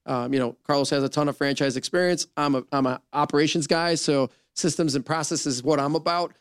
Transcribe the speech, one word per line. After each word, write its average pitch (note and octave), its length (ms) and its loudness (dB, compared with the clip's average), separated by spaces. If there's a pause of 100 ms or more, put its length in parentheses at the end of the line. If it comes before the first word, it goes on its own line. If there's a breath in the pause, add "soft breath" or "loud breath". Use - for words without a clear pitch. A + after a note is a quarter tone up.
Um, B2+ 260 -2
you C3+ 60 2
know, B2 240 -2
Carlos C#3+ 280 0
has C#3+ 120 2
a C3+ 60 0
ton D3 200 0
of C3 80 -4
franchise C#3 400 0
experience. F3 600 -2
I'm D3 180 2
a, B2+ 160 -2
I'm C3+ 160 0
a B2+ 160 -4 (100)
operations D3 540 2
guy, E3+ 300 0
so C#3 340 2 (240 soft breath)
systems D#3+ 400 0
and C3+ 100 -2
processes D3+ 520 -2
is B2 80 -8
what D3 160 2
I'm D3 160 0
about, E3+ 440 -2